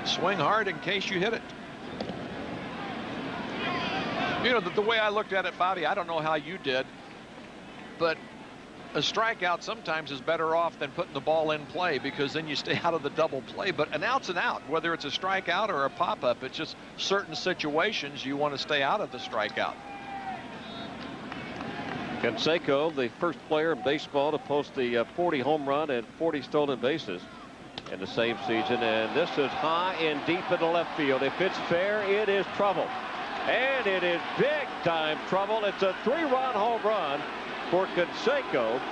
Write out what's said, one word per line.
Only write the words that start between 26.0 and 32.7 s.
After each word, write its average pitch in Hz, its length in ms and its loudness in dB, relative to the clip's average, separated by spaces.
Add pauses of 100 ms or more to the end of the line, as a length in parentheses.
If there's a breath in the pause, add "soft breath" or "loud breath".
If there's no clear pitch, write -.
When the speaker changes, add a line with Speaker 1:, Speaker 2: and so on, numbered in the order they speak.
Speaker 2:
forty 156 240 0
stolen 139 380 2
bases 120 420 0 (680)
in 92 80 -6
the 95 80 -4
same 117 300 2 (100)
season. 113 340 2
And 110 340 2
this 165 220 4
is 131 140 2
high 165 480 0
and 151 260 2
deep 175 260 0
in 175 80 4
the 165 60 2
left 165 320 2
field. 135 240 4
If 135 180 0
it's 185 180 2 (120)
fair, 202 400 4
it 208 180 4
is 196 180 4 (100)
trouble. 185 320 2 (600)